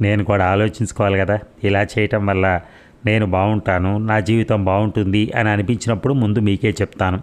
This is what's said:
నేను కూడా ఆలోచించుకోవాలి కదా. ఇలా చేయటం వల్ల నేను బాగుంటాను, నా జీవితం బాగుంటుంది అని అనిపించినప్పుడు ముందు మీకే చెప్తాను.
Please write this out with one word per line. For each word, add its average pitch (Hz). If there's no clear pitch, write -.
నేను 104
కూడా 98
ఆలోచించుకోవాలి 98
కదా. 95
ఇలా 101
చేయటం 104
వల్ల 95
నేను 110
బాగుంటాను, 95
నా 107
జీవితం 110
బాగుంటుంది 104
అని 110
అనిపించినప్పుడు 107
ముందు 110
మీకే 104
చెప్తాను. 95